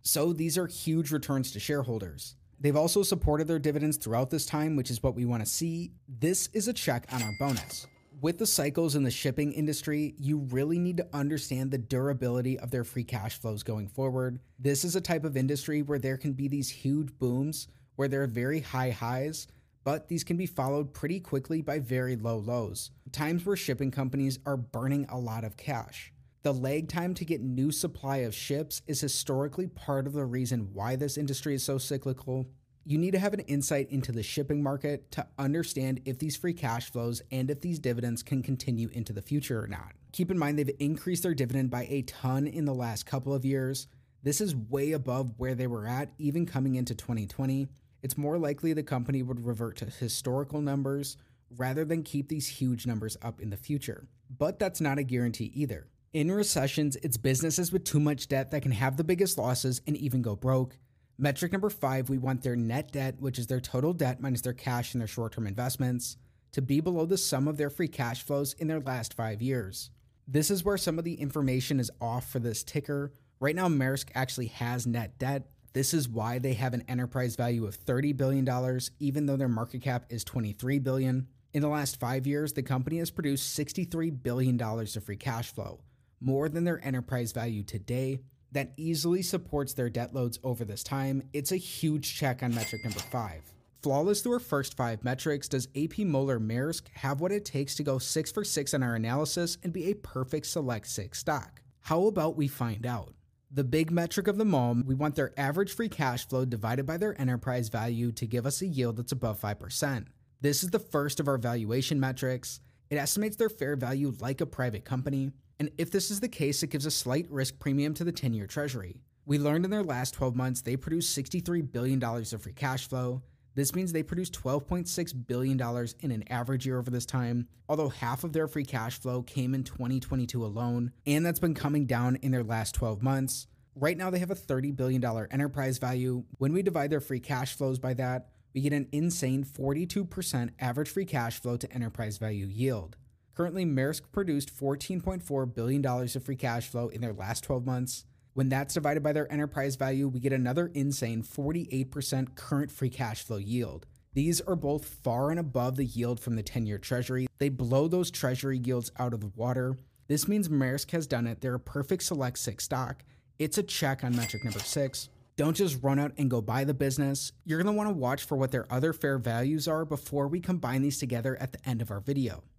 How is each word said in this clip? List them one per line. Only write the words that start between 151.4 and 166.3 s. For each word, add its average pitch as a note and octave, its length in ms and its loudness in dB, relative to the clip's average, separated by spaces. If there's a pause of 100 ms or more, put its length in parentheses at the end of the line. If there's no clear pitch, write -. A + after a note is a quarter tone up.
percent C3 440 -2
current C#3+ 360 -2
free B2+ 180 -2
cash A2+ 340 -4
flow A2 140 -4
yield. G2+ 480 -4 (280)
These E3 280 2
are F#3 140 0
both D3 300 0
far C#3 440 0
and E3 100 0
above B2+ 360 0
the C3+ 100 0
yield A#2+ 340 -2
from A#2 160 -2
the A2 80 -2
ten-year G#2 360 -2
treasury. B2+ 480 -2 (100)
They C#3+ 120 2
blow C3 380 4
those F3 240 2
treasury C3 460 0
yields B2 400 0
out B2+ 160 0
of G#2+ 80 -4
the G2+ 140 -6
water. B2+ 420 0 (300)
This D3 200 2
means G3+ 220 2
Maersk C3+ 420 0
has E3 160 -2
done A#2 200 0
it. A2+ 140 -4
They're B2+ 140 0
a B2+ 40 -2
perfect C#3+ 440 -2
select C3 360 -2
six - 260 -4
stock. C3 380 -4 (360)
It's D3+ 180 0
a G3+ 60 2
check C3+ 400 0
on B2 120 2
metric A2+ 280 -2
number A2 160 -2
six. - 500 -2 (280)
Don't D#3 180 4
just D#3+ 260 2
run C#3 180 4
out C#3+ 180 2
and C#3 120 4
go A#2+ 120 4